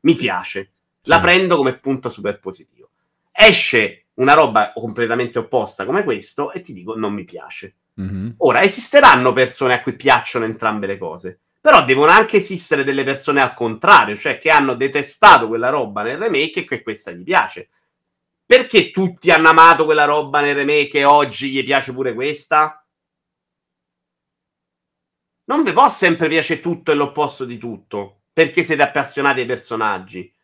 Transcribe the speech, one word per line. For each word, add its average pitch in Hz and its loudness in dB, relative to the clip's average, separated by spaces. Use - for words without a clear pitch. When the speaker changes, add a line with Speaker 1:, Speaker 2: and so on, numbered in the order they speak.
Speaker 1:
Mi 160 2
piace. 95 -8
La 160 2
Speaker 2:
Sì. 165 2
Speaker 1:
prendo 175 2
come 131 -2
punto 131 -6
super 104 -8
positivo. - -18
Esce - 0
una 131 2
roba 117 2
completamente 117 -6
opposta 113 -6
come 165 -4
questo 143 -8
e 185 -14
ti - -20
dico, 90 -14
non 107 -6
mi 101 -12
piace. 87 -20
Speaker 2:
Mhm. 98 -10
Speaker 1:
Ora, 139 2
esisteranno 196 4
persone 127 0
a 120 -8
cui 123 -6
piacciono 123 0
entrambe 107 -6
le 98 -8
cose, 90 -14
però 247 4
devono 135 4
anche 220 4
esistere 175 -2
delle 135 -2
persone 135 -2
al 123 -2
contrario, 113 2
cioè - -6
che 160 -4
hanno 143 2
detestato 135 2
quella 113 -4
roba 110 -4
nel 120 -6
remake 160 -4
e 151 -10
che 120 -8
questa - -12
gli 87 -18
piace. 170 -4
Perché 240 2
tutti 180 -2
hanno 160 6
amato 160 6
quella 151 2
roba 147 0
nel 143 0
remake 143 0
e 139 2
oggi 143 2
gli 135 -4
piace 135 -2
pure 127 -6
questa? 151 -2
Non 302 0
vi 269 -2
può 247 4
sempre 170 0
piacere 156 -2
tutto 170 -4
e 147 2
l'opposto 143 -4
di 120 -14
tutto, 101 -12
perché 160 0
siete 151 -2
appassionati 139 -2
ai 120 -4
personaggi. 104 -8